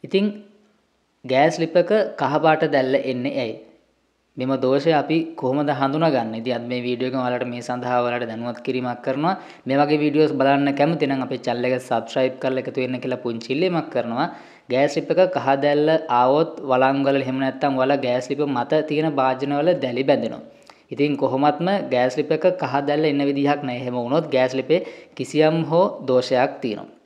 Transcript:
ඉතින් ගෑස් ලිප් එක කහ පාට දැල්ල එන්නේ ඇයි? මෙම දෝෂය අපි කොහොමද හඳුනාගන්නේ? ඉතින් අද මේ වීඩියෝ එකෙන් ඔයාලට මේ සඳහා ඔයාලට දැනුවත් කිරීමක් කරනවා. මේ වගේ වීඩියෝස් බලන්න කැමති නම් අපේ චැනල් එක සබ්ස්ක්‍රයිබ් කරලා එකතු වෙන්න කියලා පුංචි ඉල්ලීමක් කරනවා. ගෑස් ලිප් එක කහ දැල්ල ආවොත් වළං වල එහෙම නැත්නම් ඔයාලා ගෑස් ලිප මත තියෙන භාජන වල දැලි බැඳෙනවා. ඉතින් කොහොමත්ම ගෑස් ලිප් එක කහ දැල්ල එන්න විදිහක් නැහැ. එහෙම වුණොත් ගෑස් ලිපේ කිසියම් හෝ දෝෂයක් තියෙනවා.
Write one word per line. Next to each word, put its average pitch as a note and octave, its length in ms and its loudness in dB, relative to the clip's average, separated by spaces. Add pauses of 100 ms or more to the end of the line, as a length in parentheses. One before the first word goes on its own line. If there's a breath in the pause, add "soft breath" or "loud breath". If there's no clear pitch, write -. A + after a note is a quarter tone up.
ඉතින් G3 220 0 (1000)
ගෑස් C3+ 340 4
ලිප් E3 180 0
එක E3+ 140 4 (260)
කහ C#3 260 -2
පාට D#3 200 4 (100)
දැල්ල C3 260 2
එන්නේ C3 400 -4
ඇයි? A2+ 160 -4 (800)
මෙම C3 240 -2
දෝෂය C#3 320 2
අපි D3+ 260 2 (180)
කොහොමද C#3+ 340 -2
හඳුනාගන්නේ? C3+ 720 0
ඉතින් B2 140 -2
අද A#2 120 -6
මේ B2 160 -6
වීඩියෝ B2 280 -2
එකෙන් C3 120 -4
ඔයාලට B2 240 -2
මේ A#2+ 160 -8
සඳහා B2 400 -2
ඔයාලට A#2+ 240 -2
දැනුවත් A2+ 360 -8
කිරීමක් B2+ 400 -4
කරනවා. D3 320 -2 (300 loud breath)
මේ C3 140 0
වගේ D3 200 2
වීඩියෝස් D3+ 340 2
බලන්න C#3 420 2
කැමති D3+ 320 2
නම් C3+ 160 -2
අපේ B2+ 160 -6
චැනල් B2 260 -4
එක B2+ 140 0
සබ්ස්ක්‍රයිබ් B2+ 600 -2
කරලා C3 240 -2
එකතු B2+ 180 -6
වෙන්න B2+ 200 -4
කියලා B2+ 220 -6
පුංචි A#2 300 -6
ඉල්ලීමක් E3+ 380 -2
කරනවා. A#2+ 380 -2 (400 loud breath)
ගෑස් C#3 280 2
ලිප් - 140 -4
එක F3+ 200 4
කහ C3 180 -2 (140)
දැල්ල D3 260 4 (220)
ආවොත් C3+ 500 4
වළං C3+ 440 2
වල C#3 180 2
එහෙම C3 160 -4
නැත්නම් C3+ 400 -2
ඔයාලා C3+ 240 2
ගෑස් B2 260 -2
ලිප C#3+ 180 -2
මත D3 400 0
තියෙන D3+ 280 0
භාජන C3 400 0
වල D3 240 2
දැලි B2+ 260 -2
බැඳෙනවා. B2 380 0 (440 loud breath)
ඉතින් C#3+ 300 -2
කොහොමත්ම C#3+ 500 0 (240)
ගෑස් B2+ 260 2
ලිප් D3+ 160 -2
එක D#3 120 -2 (140)
කහ C3 220 -4
දැල්ල D3 240 0
එන්න C#3+ 160 2
විදිහක් C#3+ 420 0
නැහැ. B2+ 180 -6
එහෙම B2 140 -6
වුණොත් C3 360 0
ගෑස් B2+ 240 2
ලිපේ C3+ 240 0 (360 loud breath)
කිසියම් D#3 500 2
හෝ E3 220 2 (200)
දෝෂයක් B2+ 540 2
තියෙනවා. G#2 320 -8 (140)